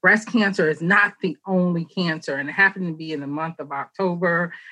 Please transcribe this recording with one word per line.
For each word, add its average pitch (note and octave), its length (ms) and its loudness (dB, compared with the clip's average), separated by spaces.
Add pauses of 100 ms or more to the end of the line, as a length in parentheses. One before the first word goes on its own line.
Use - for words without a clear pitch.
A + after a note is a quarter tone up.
"Breast G#3 300 4
cancer G3 380 2
is D#3 120 -2
not G3+ 400 2
the E3 140 -4 (100)
only F3+ 400 0
cancer." D#3+ 500 -4
And C#3 140 -6
it D#3 40 -10
happened G3 340 2
to E3 60 -6
be D#3+ 200 -10
in D3 60 -4
the C#3+ 80 -8
month D#3 320 -6
of D3 120 -10
October. E3+ 840 -2 (180)